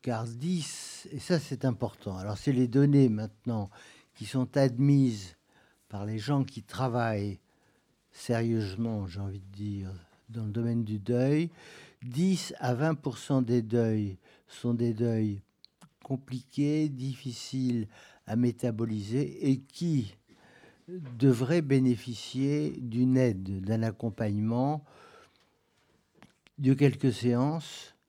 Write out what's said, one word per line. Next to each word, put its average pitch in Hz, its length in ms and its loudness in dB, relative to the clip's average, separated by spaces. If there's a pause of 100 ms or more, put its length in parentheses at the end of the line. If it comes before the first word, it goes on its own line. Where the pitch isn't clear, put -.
car 117 220 -2
dix, 139 840 -6
et 143 80 -8
ça 175 200 0
c'est - 260 -6
important, 113 520 -2
alors 101 220 -6
c'est 143 140 0
les 127 160 4
données 139 400 6
maintenant 107 600 -2 (460)
qui - 100 -12
sont 127 320 -2
admises 131 800 4 (520)
par 101 180 -8
les 110 120 -4
gens 139 260 2
qui 120 180 -12
travaillent 113 760 -2 (720)
sérieusement, 113 960 -2
j'ai 90 140 -10
envie 98 200 -8
de 95 120 -20
dire, 98 400 -8 (360)
dans 113 160 -8
le 104 60 -4
domaine 117 340 0
du 104 140 -4
deuil, 131 520 2 (520)
dix 156 560 0
à 123 160 0
vingt 151 200 0
pour 135 240 -6
cent 135 240 2
des 120 200 2
deuils 110 560 0 (280)
sont - 280 -2
des 117 200 0
deuils 110 480 0 (600)
compliqués, 143 840 -2
difficiles 127 1000 -4 (400)
à 110 80 -4
métaboliser 117 1160 -2
et 135 100 2
qui 143 560 -4 (720)
devraient 135 760 2
bénéficier 135 1160 0
d'une 127 360 2
aide, 98 440 2
d'un 110 220 0
accompagnement 113 1000 -2 (1700)
de 135 140 4
quelques 139 400 4
séances 127 840 -2 (140)